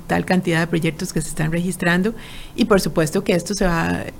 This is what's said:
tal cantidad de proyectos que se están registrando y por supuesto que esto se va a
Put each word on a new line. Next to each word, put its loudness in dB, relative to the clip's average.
tal 2
cantidad 2
de 0
proyectos -2
que -2
se -4
están -4
registrando 0
y 2
por 6
supuesto 0
que 2
esto 0
se 0
va 2
a -2